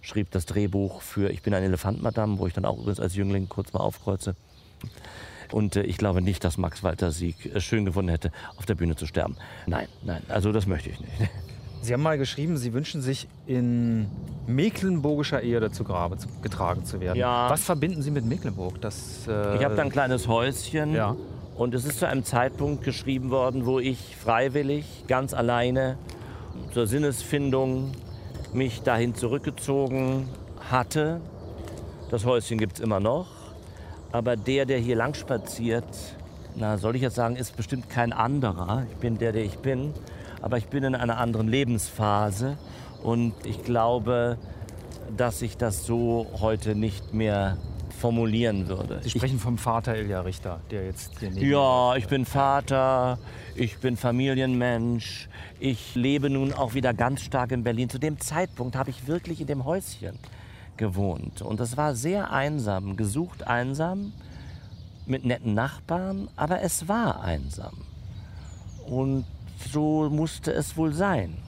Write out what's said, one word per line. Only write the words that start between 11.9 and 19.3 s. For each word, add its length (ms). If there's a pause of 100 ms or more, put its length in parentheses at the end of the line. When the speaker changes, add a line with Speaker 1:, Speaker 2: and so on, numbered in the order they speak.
Speaker 2:
haben 100
mal 140
geschrieben, 400
Sie 160
wünschen 280
sich, 260 (200)
in 600 (380)
mecklenburgischer 960
Erde 300
zu 120
Grabe 340
zu, 100 (140)
getragen 440
zu 140
werden. 180
Speaker 1:
Ja. 320
Speaker 2:
Was 140
verbinden 380
Sie 100
mit 140
Mecklenburg? 560
Das, 460
äh 300